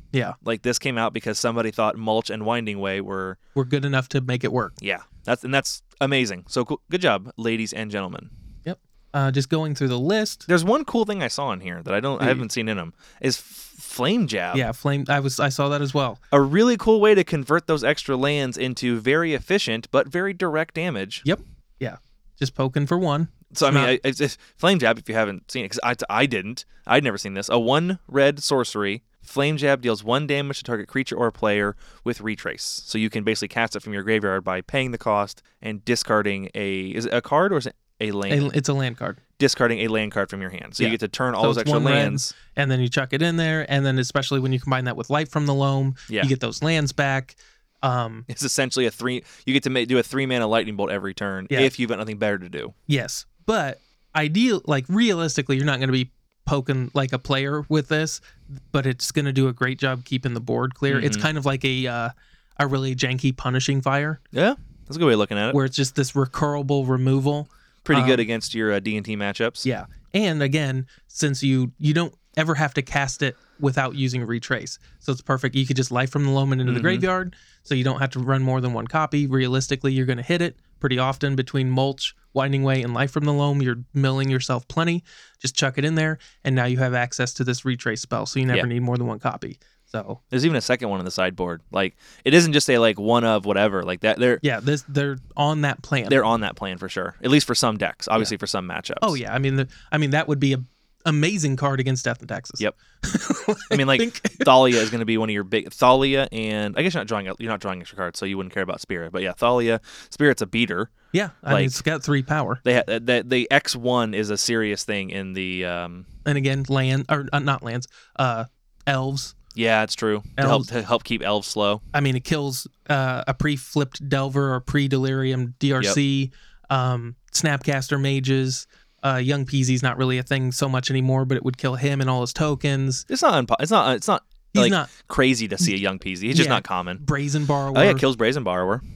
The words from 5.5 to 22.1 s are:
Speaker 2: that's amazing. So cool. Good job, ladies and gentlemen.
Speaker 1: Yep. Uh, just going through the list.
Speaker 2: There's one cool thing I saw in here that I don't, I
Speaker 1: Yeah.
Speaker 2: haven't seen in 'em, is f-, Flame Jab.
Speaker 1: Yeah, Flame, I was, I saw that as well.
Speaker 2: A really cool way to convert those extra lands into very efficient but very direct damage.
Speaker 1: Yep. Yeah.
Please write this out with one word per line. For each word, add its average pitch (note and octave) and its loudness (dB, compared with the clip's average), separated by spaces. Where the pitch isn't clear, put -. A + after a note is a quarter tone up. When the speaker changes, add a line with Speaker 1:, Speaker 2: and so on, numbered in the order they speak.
Speaker 2:
that's - -2
amazing. B2+ 0
So B2+ 0
cool. - -6
Good F3+ -4
job, A2 2
ladies A2+ -2
and G#2+ -8
gentlemen. G2 -8
Speaker 1:
Yep. F3+ -8
Uh, C3+ 2
just C3 0
going D#3 0
through C3 0
the B2 0
list. G3+ -2
Speaker 2:
There's E3+ 6
one C4 2
cool A#3 2
thing G3+ -4
I A#2+ 0
saw C#3 -4
in F#2+ -6
here F2 -10
that F#2 -4
I G#2 2
don't, C3+ -2
I - 2
Speaker 1:
Yeah. A#2+ 4
Speaker 2:
haven't B2+ 0
seen A2 -4
in G2+ -2
'em, E2+ -8
is C3 0
f-, - -10
Flame A3+ 0
Jab. F#2+ -2
Speaker 1:
Yeah, A#2 0
Flame, C#3+ -2
I C#3+ 2
was, C3+ -2
I C#3+ 2
saw C#3 0
that C#3+ -2
as C#3 -4
well. C3+ -2
Speaker 2:
A C#3+ 8
really G3+ 4
cool A3 4
way G#3+ 8
to F#3+ 6
convert D3+ 0
those D3 0
extra C#3 0
lands C#3 0
into B2 -2
very D3+ 2
efficient A#2+ -2
but C3+ 2
very F#3 -4
direct E3 -2
damage. A#2+ -6
Speaker 1:
Yep. E3+ 2
Yeah. B2 -8